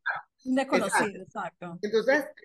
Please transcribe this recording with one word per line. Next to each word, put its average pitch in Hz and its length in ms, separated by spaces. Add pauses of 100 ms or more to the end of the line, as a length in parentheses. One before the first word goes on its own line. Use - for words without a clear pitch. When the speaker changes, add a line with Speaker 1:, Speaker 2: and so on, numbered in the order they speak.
(440)
Speaker 1:
Un 254 120
desconocido, 214 680
Speaker 2:
Exacto. 185 440
Speaker 1:
exacto. 175 160
Speaker 2:
Entonces, 226 420 (200)